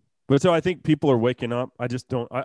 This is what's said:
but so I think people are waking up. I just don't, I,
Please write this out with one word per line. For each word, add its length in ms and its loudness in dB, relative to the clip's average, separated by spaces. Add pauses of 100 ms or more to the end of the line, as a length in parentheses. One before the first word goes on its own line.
(260)
but 160 4
so 100 4
I 80 2
think 220 -4
people 280 2
are 80 4
waking 340 -2
up. 260 -4
I 80 -4
just 220 -8
don't, 240 -6
I, 120 -6